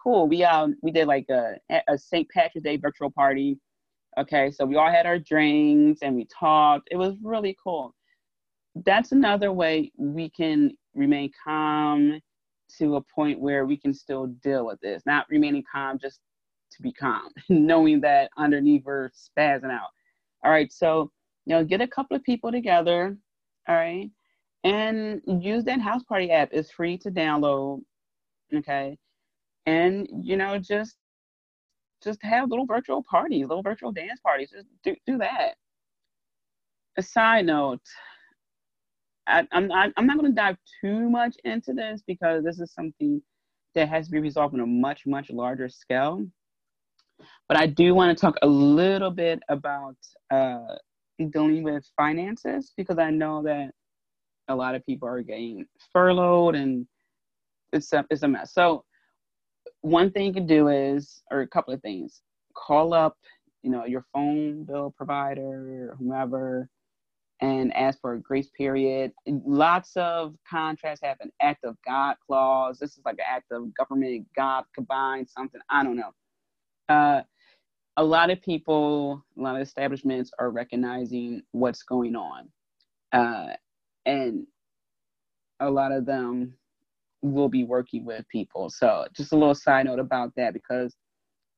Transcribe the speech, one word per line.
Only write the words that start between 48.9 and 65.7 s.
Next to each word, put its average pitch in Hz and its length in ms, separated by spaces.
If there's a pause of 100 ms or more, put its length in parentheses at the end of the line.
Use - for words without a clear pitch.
bit 165 380
about, 143 480 (340)
uh, 127 460 (540)
dealing 156 320
with 147 340
finances, 180 800
because 180 220
I 160 120
know 156 340
that 143 260 (800)
a 135 80
lot 127 180
of 127 100
people 127 240
are 123 140
getting 110 440 (260)
furloughed 175 640
and 131 280 (880)
it's 151 200
a, 143 180
it's 151 140
a 143 40
mess. 123 240
So 175 320 (960)
one 170 280
thing 196 160
you 190 60
can 185 140
do 151 220
is, 139 640
or 139 120
a 120 40
couple 131 280
of - 80
things, 92 400 (320)
call 156 400
up, 160 220 (460)
you 127 80
know, 120 140
your 127 280
phone 151 520
bill 143 320
provider, 135 1000